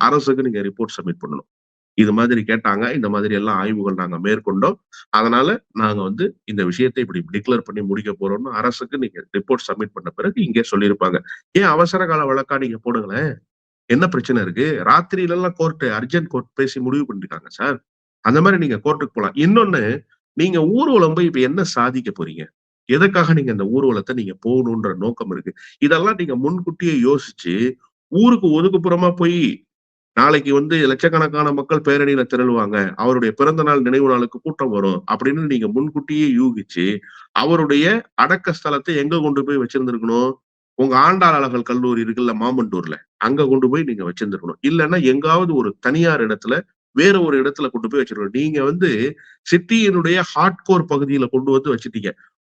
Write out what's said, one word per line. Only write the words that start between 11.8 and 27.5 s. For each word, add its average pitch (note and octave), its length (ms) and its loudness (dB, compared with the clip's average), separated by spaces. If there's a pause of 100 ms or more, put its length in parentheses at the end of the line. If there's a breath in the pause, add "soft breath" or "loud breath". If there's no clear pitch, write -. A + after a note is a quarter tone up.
கால D#3 220 0
வழக்கா C#3 340 -2
நீங்க A2+ 220 -6
போடுங்களேன், A#2 440 -4 (600)
என்ன C#3+ 140 4 (100)
பிரச்சனை B2 300 0
இருக்கு? F2+ 220 -2 (220)
ராத்திரியில F3 480 2
எல்லாம் F3+ 240 -4
கோர்ட், D#3 260 -2 (120)
அர்ஜென்ட் D#3 340 -4
கோர்ட் B2 260 -6
பேசி C3+ 280 -2
முடிவு C#3 200 0
பண்ணிருக்காங்க F#2+ 420 -12 (100)
சார். C3 200 -2 (460)
அந்த B2 200 4
மாதிரி G3 200 4
நீங்க A#2+ 200 -2
கோர்ட்டுக்கு D3 320 -2
போலாம். G2+ 280 -2
இன்னொன்னு, G3 380 4 (540)
நீங்க E3+ 240 2 (180)
ஊர்வலம் G3+ 380 4
போய் F3 140 2
இப்ப C3+ 180 0
என்ன E3+ 160 -2 (120)
சாதிக்க B2 360 -2
போறீங்க? D#2 320 -10 (440)
எதுக்காக E3 480 4
நீங்க C3 180 0
அந்த G2 200 -2
ஊர்வலத்தை B2+ 460 0
நீங்க F#2+ 140 -8 (120)
போகணுன்ற A2+ 440 0 (140)
நோக்கம் A2+ 300 -6
இருக்கு? - 180 -10 (340 soft breath)
இதெல்லாம் E3+ 340 2
நீங்க D3+ 140 -4 (100)
முன்கூட்டியே E3+ 520 -2 (100)
யோசிச்சு C3 480 -2 (580)